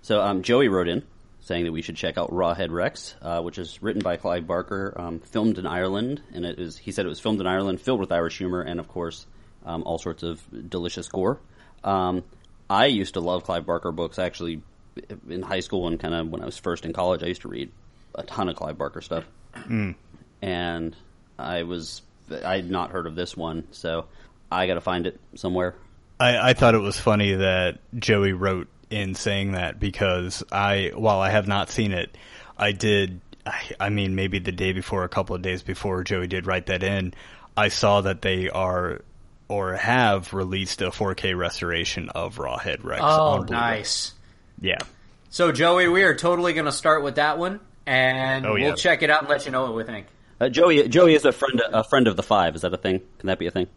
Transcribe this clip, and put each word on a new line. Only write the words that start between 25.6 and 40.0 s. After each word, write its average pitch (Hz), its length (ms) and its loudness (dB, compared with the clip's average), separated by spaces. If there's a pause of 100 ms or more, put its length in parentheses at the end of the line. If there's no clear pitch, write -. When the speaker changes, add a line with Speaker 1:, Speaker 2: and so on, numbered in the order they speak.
Speaker 2:
I, 123 300 4
I 127 40 6
thought 117 220 6
it 113 40 6
was 101 200 -2
funny 104 360 4
that 92 440 2 (180)
Joey 101 360 2
wrote 92 340 -2 (220)
in 101 260 -4
saying 98 380 -2
that 90 260 -4
because 90 720 -2
I, 98 440 2
while 104 240 2
I 95 100 2
have 101 180 2
not 101 220 0
seen 107 220 -2
it, 90 240 -4 (420)
I 104 140 2
did, 98 500 0 (240)
I, - 160 -6 (180)
I 101 100 -2
mean, 98 260 0
maybe 95 240 -2
the 92 120 -6
day 95 220 -2
before, 95 300 -4
a 87 60 -4
couple 95 260 -2
of 90 60 -6
days 92 200 -4
before 92 420 -4
Joey 90 240 -2
did 90 200 -4
write 92 200 -2
that 92 160 -2
in, 95 300 -2 (420)
I 107 140 4
saw 101 320 4
that 95 200 -2
they 92 280 0
are, 90 520 -2 (480)
or 95 260 -2
have 107 580 2